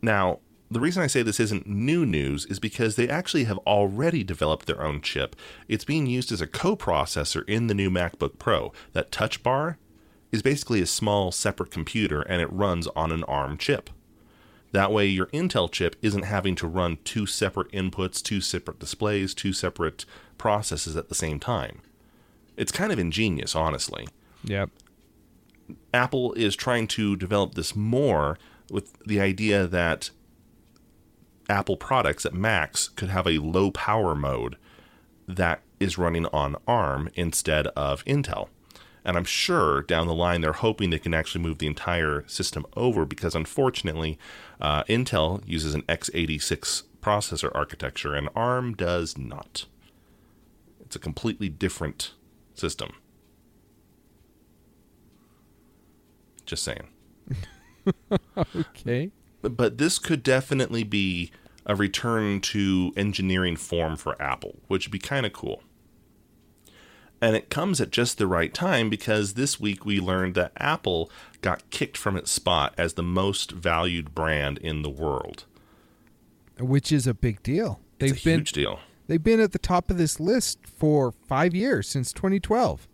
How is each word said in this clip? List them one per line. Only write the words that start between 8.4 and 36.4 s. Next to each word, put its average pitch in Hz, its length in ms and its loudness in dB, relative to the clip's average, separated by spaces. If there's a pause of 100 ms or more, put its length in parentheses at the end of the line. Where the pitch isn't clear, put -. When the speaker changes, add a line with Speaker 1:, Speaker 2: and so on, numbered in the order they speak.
Speaker 1:
That - 180 -2
touch - 320 -4
bar 147 340 0 (540)
is 110 100 0
basically 135 400 2
a 87 60 2
small 101 440 2
separate - 400 -2
computer, 82 500 -2
and 87 200 0
it 82 100 -2
runs 90 360 0
on 80 240 0
an 82 140 -2
arm 71 320 -2
chip. - 320 -2 (840)
That 98 200 4
way, 107 140 4
your 92 220 2
Intel 143 440 0
chip 85 300 0
isn't 101 220 2
having 95 320 0
to 85 120 -4
run 85 380 0
two 107 200 -2
separate - 460 -2
inputs, 92 500 -2
two 101 200 -2
separate - 380 -6
displays, 101 540 -2
two 98 200 -2
separate 85 520 -2 (320)
processes 104 600 -2
at 76 100 -6
the - 80 -8
same 76 240 -2
time. 76 420 -4 (760)
It's - 160 -4
kind 202 180 0
of 139 80 0
ingenious, 87 560 0
honestly. 80 520 -2 (360)
Speaker 2:
Yep. 98 280 -2 (1200)
Speaker 1:
Apple 123 400 2
is 110 220 2
trying 120 320 0
to 101 280 0
develop 95 400 0
this - 200 -4
more 107 640 2 (320)
with - 360 -6
the 104 160 2
idea 98 460 2
that 85 420 0 (1400)
Apple 196 300 2
products 98 480 0
at - 80 -2
Macs 92 560 0
could 95 200 -6
have 92 180 2
a 82 100 4
low 87 340 2
power 104 440 0
mode 65 420 -2 (720)
that 90 340 0 (180)
is 95 180 0
running 85 300 2
on 71 300 0 (100)